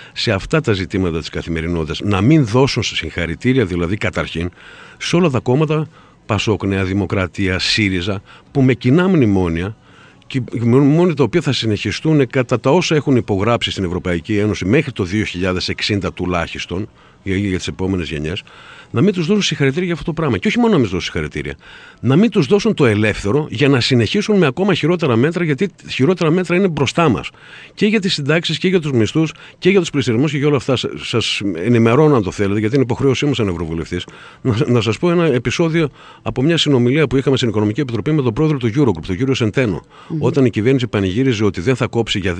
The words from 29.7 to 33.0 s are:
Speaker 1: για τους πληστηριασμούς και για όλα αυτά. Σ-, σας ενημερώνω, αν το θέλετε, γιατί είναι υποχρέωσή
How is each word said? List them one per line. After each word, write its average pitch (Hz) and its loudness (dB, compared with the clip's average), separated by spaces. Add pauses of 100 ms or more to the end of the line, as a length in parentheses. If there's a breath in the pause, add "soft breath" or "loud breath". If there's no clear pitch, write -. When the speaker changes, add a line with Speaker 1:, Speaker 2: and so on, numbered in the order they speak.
Speaker 1:
για 196 4
τους 170 -2
πληστηριασμούς 131 0
και 147 -2
για 135 0
όλα 147 4
αυτά. 127 0
Σ-, - -4
σας - -4 (140)
ενημερώνω, 117 4
αν 110 2
το 90 -4
θέλετε, 101 0
γιατί 107 0
είναι 135 2
υποχρέωσή 127 0